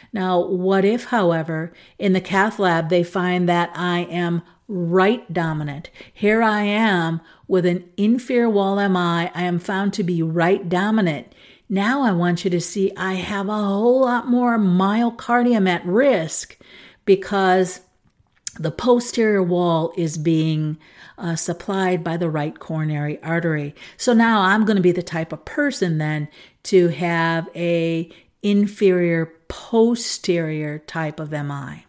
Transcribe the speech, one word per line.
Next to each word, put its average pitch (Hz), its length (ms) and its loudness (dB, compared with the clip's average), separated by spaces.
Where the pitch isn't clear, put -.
Now, 185 300 0
what 190 420 0
if, 233 220 0
however, 165 680 -2
in 196 160 0
the 185 80 2
cath 196 380 0
lab, 165 300 2
they 175 140 4
find 180 440 -2
that 170 280 0
I 175 240 -2
am 175 420 -4
right 185 640 0
dominant? 156 580 -4
Here 214 280 0
I 208 220 2
am 196 580 0
with 180 180 2
an 180 320 -2
inferior 233 520 2
wall 196 300 2
M 196 180 2
I. 170 360 -2
I 175 100 -6
am 175 160 -2
found 196 340 -2
to 214 100 -4
be 170 180 -2
right 170 460 0
dominant. 180 680 0
Now 214 320 0
I 240 100 2
want 175 320 0
you 190 60 0
to 175 120 0
see 196 360 -2
I 185 160 -4
have 196 340 -6
a 214 160 -2
whole 226 380 2
lot 247 260 0
more 247 300 2
myocardium 220 1120 2
at 175 160 -2
risk 190 720 0
because 190 760 2
the 156 120 -4
posterior 226 720 2
wall 170 520 2
is 165 220 -2
being, 156 600 0
uh, 170 180 -4
supplied 180 680 -2
by 170 140 -4
the 170 120 -2
right 156 280 -4
coronary 151 640 -4
artery. 160 520 -2
So 247 160 0
now 226 280 4
I'm 202 240 4
gonna 202 160 2
be 180 100 6
the 175 120 -4
type 165 280 -6
of - 140 -12
person 202 540 -2
then 151 280 -4
to 180 260 4
have 165 640 -2
a 165 560 -2
inferior 185 920 2
posterior 165 1300 -2
type 156 400 -6
of 151 140 -8
M 147 180 -6
I. 139 380 -12